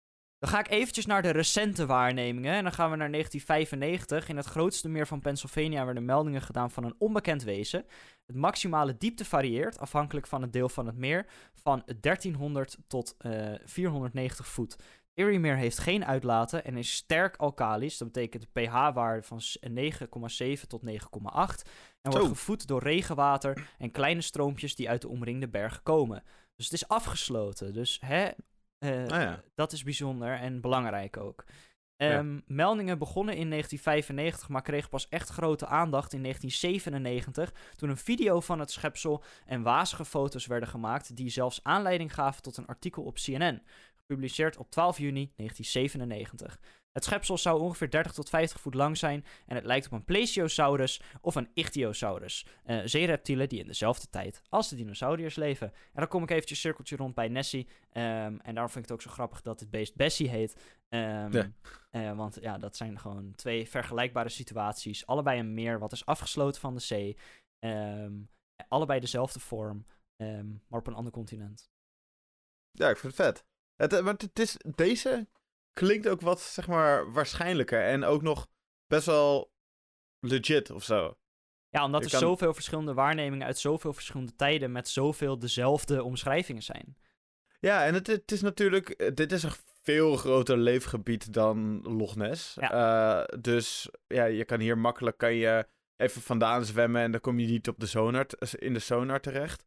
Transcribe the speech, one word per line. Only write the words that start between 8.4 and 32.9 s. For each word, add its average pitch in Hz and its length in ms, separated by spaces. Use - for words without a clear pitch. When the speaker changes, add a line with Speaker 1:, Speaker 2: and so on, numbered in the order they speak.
Speaker 1:
diepte 226 280
varieert, 135 540
afhankelijk 147 480
van 135 140
het 120 120
deel 123 160
van 123 160
het 113 120
meer, 151 280
van 139 300
dertienhonderd 143 760
tot, - 300
eh, 110 360
vierhonderdnegentig 131 800
voet. - 280
Erie 202 260
meer 151 180
heeft 120 220
geen 190 260
uitlaten 123 600
en 127 120
is 120 180
sterk 175 420
alkalisch. 113 600
Dat 117 140
betekent 117 400
een 120 120
P 113 60
H-waarde 120 540
van 113 180
s-, - 160
negen 131 400
komma 117 180
zeven 131 400
tot - 160
negen 110 260
komma - 200
acht. - 400
En 139 100
wordt 180 160
Speaker 2:
Zo. 123 60
Speaker 1:
gevoed - 340
door 131 160
regenwater 143 920
en 117 140
kleine 160 300
stroompjes 143 540
die 117 140
uit 120 120
de - 60
omringde 120 420
bergen 107 340
komen. 143 400
Dus 123 100
het - 80
is - 140
afgesloten. 101 840
Dus, 120 320
hè, 151 180
eh, 131 260
Speaker 2:
Ah, 151 180
ja. 85 220
Speaker 1:
dat 151 160
is 147 120
bijzonder 131 560
en 123 220
belangrijk 113 560
ook. 101 260
Speaker 2:
Ja. 147 220
Speaker 1:
Ehm, 147 280
meldingen 180 540